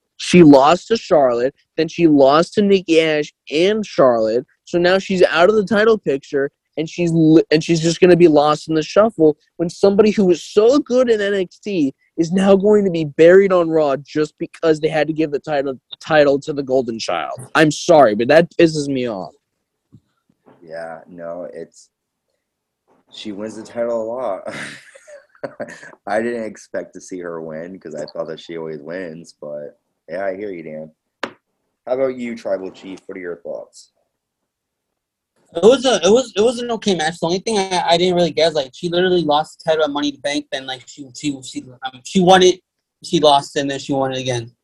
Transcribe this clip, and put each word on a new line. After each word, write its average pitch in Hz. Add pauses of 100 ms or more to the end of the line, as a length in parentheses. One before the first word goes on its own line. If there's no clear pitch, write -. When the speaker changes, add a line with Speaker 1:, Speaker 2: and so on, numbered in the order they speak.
(180)
Speaker 1:
she -
lost 143
to 226
Charlotte, 131 (200)
then 160
she 170
lost 147
to 214
Nikki 185
Ash 156 (180)
and 196
Charlotte, 120 (180)
so -
now 175
she's 190
out 165
of 214
the 208
title 214
picture, 143 (260)
and 160
she's 170
li-, 160
and 156
she's 165
just 165
gonna 180
be 170
lost 151
in 160
the 156
shuffle 160 (200)
when 170
somebody 202
who 208
was 170
so 240
good 247
in 220
N 202
X 190
T 165 (240)
is 165
now 190
going 202
to 185
be 165
buried 175
on 175
Raw 151
just 151
because 160
they 156
had 151
to 160
give 151
the 139
title, 139 (220)
title 143
to 151
the 143
Golden 127
Child. 80 (160)
I'm 151
sorry, 135
but 120
that 165
pisses 156
me 127
off. 92 (1300)
Speaker 2:
Yeah, 82
no, 87
it's, - (1200)
she 107
wins 104
the 110
title 117
a 110
lot. 113 (880)
<laughs> -
I 107
didn't 117
expect 98
to 87
see 92
her 85
win 82
'cause 76
I 76
thought 82
that 78
she 85
always 80
wins, 85
but 73 (300)
yeah, 90
I 95
hear 104
you, 85
Dan. 78 (960)
How 127
about 131
you, 120
Tribal 95
Chief? 92
What 95
are 92
your 87
thoughts? - (1600)
Speaker 3:
It 170
was 247
a, 240 (100)
it 196
was, 247
it 202
was 240
an 240
okay 208
match. 165
The 170
only 180
thing 220
I, 190
I 170
didn't 180
really 175
get 151
is, 151
like, 135
she -
literally 180
lost 147
the 160
title 156
at 143
Money 147
in 139
the -
Bank, 147
then, 131
like, 131
she, 139 (100)
she, 139
she, 143 (200)
um, 127
she -
won 185
it, 185 (440)
she 170
lost, 143
and 139
then 139
she 143
won 135
it 131
again. 120 (120)